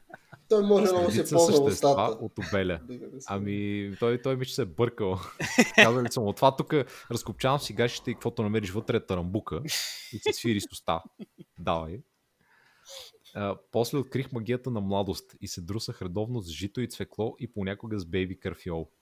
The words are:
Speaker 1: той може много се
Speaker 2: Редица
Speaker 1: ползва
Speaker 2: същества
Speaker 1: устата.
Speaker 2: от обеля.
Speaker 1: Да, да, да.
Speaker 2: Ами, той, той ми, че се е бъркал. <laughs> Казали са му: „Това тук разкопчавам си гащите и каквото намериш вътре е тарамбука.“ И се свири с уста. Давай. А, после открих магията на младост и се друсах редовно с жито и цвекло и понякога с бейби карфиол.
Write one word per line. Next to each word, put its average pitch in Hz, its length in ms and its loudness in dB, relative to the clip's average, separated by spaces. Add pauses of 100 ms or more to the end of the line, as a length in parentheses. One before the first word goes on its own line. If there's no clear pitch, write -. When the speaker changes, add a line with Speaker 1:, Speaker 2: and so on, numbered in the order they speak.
(480)
Speaker 1:
той 214 140 6
може 202 220 8
много 180 260 4
се - 80 2
Speaker 2:
Редица 151 160 2
Speaker 1:
ползва 170 220 8
Speaker 2:
същества 139 340 6
Speaker 1:
устата. 117 340 2
Speaker 2:
от - 140 -10
обеля. 92 440 0
Speaker 1:
Да, 123 160 -12
да, 110 120 -14
да. 131 160 -14
Speaker 2:
Ами, 101 720 -4
той, 120 220 2
той 135 140 0
ми, 127 100 -4
че - 80 -10
се 139 80 0
е 107 40 -4
бъркал. 95 520 0 (300)
<laughs> - 280 4
Казали 120 340 6
са 131 100 -4
му: 101 120 0
„Това 135 240 4
тук 156 180 -2 (360)
разкопчавам 131 500 -2
си - 120 -8
гащите 120 380 -2
и 110 40 -2
каквото - 280 -4
намериш 104 280 0
вътре 110 260 -2
е 101 100 -4
тарамбука.“ 90 560 -2 (500)
И 107 60 -8
се - 140 -2
свири 110 280 0
с - 120 -8
уста. - 300 -4 (560)
Давай. 85 420 -4 (1300)
А, 101 220 -2 (160)
после 117 260 0
открих 131 340 -4
магията 120 380 -4
на 113 100 -2
младост 98 600 -2
и - 80 -12
се - 120 -10
друсах 101 420 -8
редовно 107 380 -4
с 85 100 -10
жито 85 300 -6
и 120 80 -2
цвекло 107 500 -6
и 120 140 -10
понякога 101 460 -6
с 90 80 -6
бейби 95 340 -2
карфиол. 82 500 -6 (120)